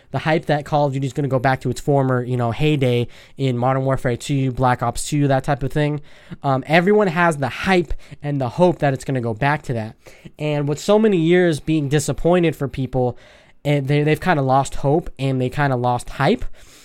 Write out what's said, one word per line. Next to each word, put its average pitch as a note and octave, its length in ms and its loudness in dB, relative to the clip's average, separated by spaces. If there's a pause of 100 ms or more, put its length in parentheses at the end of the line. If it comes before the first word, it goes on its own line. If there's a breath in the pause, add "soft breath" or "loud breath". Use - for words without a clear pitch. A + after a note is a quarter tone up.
(120 soft breath)
The C3+ 80 -4
hype E3 260 0
that D3 180 0
Call D3 220 0
of C#3 60 0
Duty C3+ 160 -2
is B2 40 -12
gonna C#3+ 140 -2
go C3 140 0
back C3 220 0
to B2+ 80 -2
its A#2+ 100 -6
former, C3 420 2
you B2 140 -4
know, A#2+ 160 0
heyday C3 560 0 (280 loud breath)
in C3 220 -2
Modern C3 260 0
Warfare C3 320 -2
two, C3+ 360 -2
Black B2 280 0
Ops - 280 -4
two, D3 180 0
that C3 160 2
type C#3+ 220 -2
of C3 80 -4
thing. D3 300 -2 (420 loud breath)
Um, C3+ 240 0
everyone F#3+ 400 4
has E3 300 0
the C#3 100 -2
hype F3+ 460 0 (280 loud breath)
and D3 180 -4
the B2 100 -2
hope F3+ 280 2
that C#3 160 2
it's C3 100 -6
gonna C3+ 160 -2
go A2+ 140 -4
back C#3+ 280 -2
to - 100 -6
that. A2+ 240 -6 (420 loud breath)
And D3 300 -2
with D3 100 -2
so G#3 220 4
many A3 160 4
years E3+ 420 4
being D#3 300 -2
disappointed D#3+ 640 2
for C#3+ 140 -6
people, B2 500 -2 (460 soft breath)
and C#3+ 240 0
they, D3 160 2
they've D3+ 160 2
kinda E3 220 2
lost C3 340 0
hope D3+ 420 0
and C3 220 -2
they B2+ 100 -2
kinda C3+ 260 0
lost B2 340 -2
hype. F#3 340 0 (400 soft breath)